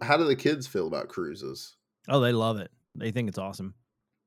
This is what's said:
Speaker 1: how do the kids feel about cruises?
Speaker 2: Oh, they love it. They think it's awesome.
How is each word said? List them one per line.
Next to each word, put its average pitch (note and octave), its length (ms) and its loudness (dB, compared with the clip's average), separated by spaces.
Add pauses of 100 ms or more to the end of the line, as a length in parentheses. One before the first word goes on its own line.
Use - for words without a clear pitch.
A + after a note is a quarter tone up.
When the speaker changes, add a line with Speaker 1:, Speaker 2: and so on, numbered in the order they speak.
Speaker 1:
how D3 160 4
do E3 80 4
the C#3 100 6
kids C#3 320 0
feel F2 200 -2
about D#2 220 -4
cruises? C#2+ 680 -8 (300)
Speaker 2:
Oh, C3+ 120 4
they B2 120 6
love A2+ 260 2
it. F#2 140 -10 (240)
They A2+ 160 -4
think A2+ 180 -2
it's F2+ 80 -6
awesome. F#2+ 380 -8 (520)